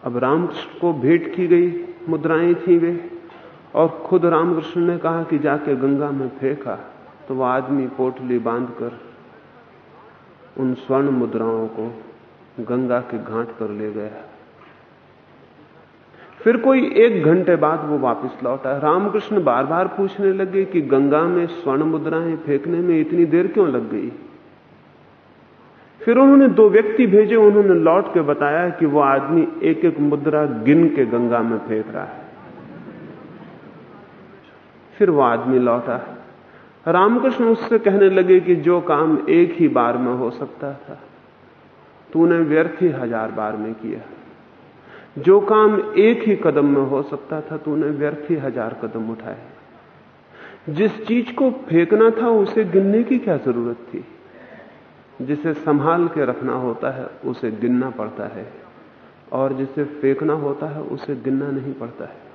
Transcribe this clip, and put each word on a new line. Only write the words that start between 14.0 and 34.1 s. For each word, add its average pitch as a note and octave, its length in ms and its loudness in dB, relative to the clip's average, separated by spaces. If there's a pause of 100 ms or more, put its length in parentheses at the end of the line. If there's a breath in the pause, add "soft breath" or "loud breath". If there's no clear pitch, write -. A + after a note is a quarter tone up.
फिर A3+ 140 4
कोई B3+ 360 2
एक G#3 300 6
घंटे F3 320 4
बाद D3+ 300 0
वो D3 120 -2
वापस B2+ 460 -4
लौटा। C3+ 340 -4
रामकृष्ण F#3+ 680 0
बार-बार C#3+ 440 0
पूछने G3 460 -2
लगे F#3+ 320 -2
कि F3+ 160 -2
गंगा C#3 420 2
में F3 240 0
स्वर्ण D3 360 -2
मुद्राएं D#3+ 540 -2
फेंकने D3 420 -2
में E3+ 220 2
इतनी E3 240 2
देर E3 220 2
क्यों F#3+ 220 2
लग A#2 220 -4
गई? G2+ 200 -8 (1900 soft breath)
फिर A#3 160 2
उन्होंने C#4 300 8
दो G#3 220 6
व्यक्ति G#3+ 380 4
भेजे, G#3 280 6
उन्होंने G#3 380 6
लौट E3+ 400 2
के F3 80 2
बताया D3 480 0
कि E3 160 -2
वो D3 140 2
आदमी C#3+ 480 2 (160)
एक-एक D#3+ 360 0
मुद्रा D3 460 0
गिन C#3 500 2
के C3+ 100 2
गंगा A#2 340 0
में A2+ 180 -2
फेंक G#2+ 360 -6
रहा F#2+ 120 -8
है। - 140 -16 (2750)